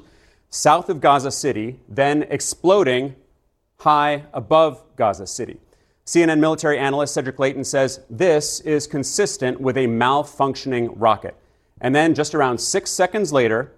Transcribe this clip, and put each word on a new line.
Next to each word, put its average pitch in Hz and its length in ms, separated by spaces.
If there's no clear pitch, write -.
south 170 400
of 160 100
Gaza 139 320
City, 120 560
then 143 360
exploding 147 920
high 147 460
above 156 480
Gaza 101 320
City. - 300
C 170 180
N 180 80
N 156 80
military 156 400
analyst 139 340
Cedric 131 240
Layton 135 280
says 135 340
this 151 520
is 147 260
consistent 135 720
with 127 160
a 131 80
malfunctioning 123 1080
rocket. 104 400
And 131 120
then 156 220
just 147 180
around 131 260
six - 300
seconds 180 440
later, 123 440